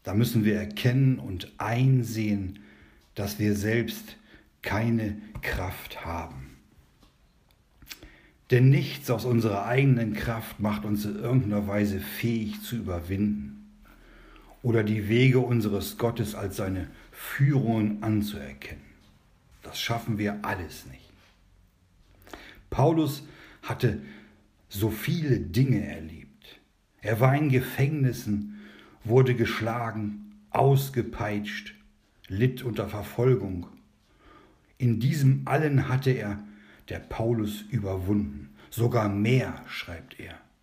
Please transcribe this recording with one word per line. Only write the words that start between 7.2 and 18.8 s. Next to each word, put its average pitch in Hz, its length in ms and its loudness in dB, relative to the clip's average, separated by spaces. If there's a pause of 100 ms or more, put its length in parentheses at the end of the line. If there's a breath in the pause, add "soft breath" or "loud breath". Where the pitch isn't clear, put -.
Denn 127 200 8
nichts - 420 2
aus 110 120 -2
unserer 110 440 2
eigenen 120 460 4
Kraft 113 460 -6
macht 104 240 0
uns 104 220 -4
in 104 100 -6
irgendeiner 104 520 0
Weise 98 320 0
fähig 113 640 -4
zu 120 140 -6
überwinden 98 920 -4 (920 loud breath)
oder 113 200 2
die 104 260 0
Wege 127 320 6
unseres 104 580 -2
Gottes 113 340 -2
als 98 220 -6
seine 95 340 -4 (220 loud breath)
Führungen 113 880 2
anzuerkennen. 101 800 -2 (800)